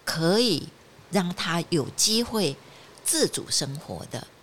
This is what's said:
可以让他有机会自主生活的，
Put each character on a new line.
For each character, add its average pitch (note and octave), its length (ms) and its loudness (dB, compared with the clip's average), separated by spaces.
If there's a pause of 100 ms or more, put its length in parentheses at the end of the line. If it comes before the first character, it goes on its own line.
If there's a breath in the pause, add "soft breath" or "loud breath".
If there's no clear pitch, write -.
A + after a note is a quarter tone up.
可 E3 340 2
以 A3 300 2 (440)
让 F3+ 220 2
他 E3+ 360 -2
有 C3+ 220 0
机 A3 300 2
会 G#3 340 0 (500 loud breath)
自 D#4 200 2
主 - 240 -4
生 C3+ 300 -2
活 - 320 -10
的， A#2+ 160 -8 (160)